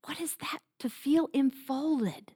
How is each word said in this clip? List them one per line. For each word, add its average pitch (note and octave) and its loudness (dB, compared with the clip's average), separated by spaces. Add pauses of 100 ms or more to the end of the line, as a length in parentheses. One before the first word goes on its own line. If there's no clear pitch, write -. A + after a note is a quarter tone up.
What D4+ -10
is E4 -6
that - -8 (200)
to B3+ -4
feel D#4 2
enfolded? C4+ 0